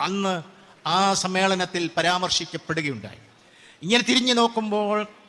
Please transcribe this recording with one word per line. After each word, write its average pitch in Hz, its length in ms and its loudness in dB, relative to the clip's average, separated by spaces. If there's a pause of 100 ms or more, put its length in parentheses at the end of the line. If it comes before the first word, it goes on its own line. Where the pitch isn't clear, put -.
അന്ന് 185 420 -2 (440)
ആ 190 280 2
സമ്മേളനത്തിൽ 185 800 0
പരാമർശിക്കപ്പെടുകയുണ്ടായി. 160 1200 -2 (640)
ഇങ്ങനെ 214 260 2
തിരിഞ്ഞു 247 260 2
നോക്കുമ്പോൾ 214 720 0 (220)